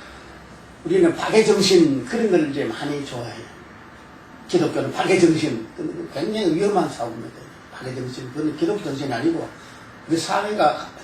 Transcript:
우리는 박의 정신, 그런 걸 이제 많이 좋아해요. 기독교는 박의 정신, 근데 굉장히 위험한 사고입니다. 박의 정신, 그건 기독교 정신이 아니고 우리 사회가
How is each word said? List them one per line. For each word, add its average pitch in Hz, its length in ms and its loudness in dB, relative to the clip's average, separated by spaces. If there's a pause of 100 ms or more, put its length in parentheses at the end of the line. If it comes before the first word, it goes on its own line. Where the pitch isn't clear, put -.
(840)
우리는 170 320 4
박의 208 300 4
정신, 170 600 6
그런 220 260 0
걸 156 180 4
이제 135 160 -4
많이 143 400 -6
좋아해요. 117 400 -10 (1040)
기독교는 139 440 0
박의 175 300 2
정신, 151 460 2 (100)
근데 160 160 -6 (200)
굉장히 208 420 -2
위험한 185 340 0
사고입니다. 113 460 -10 (380)
박의 127 220 -12
정신, 127 380 -10
그건 151 240 -2
기독교 185 260 0
정신이 139 300 -4
아니고 156 340 0 (600)
우리 160 100 0
사회가 202 720 0 (140)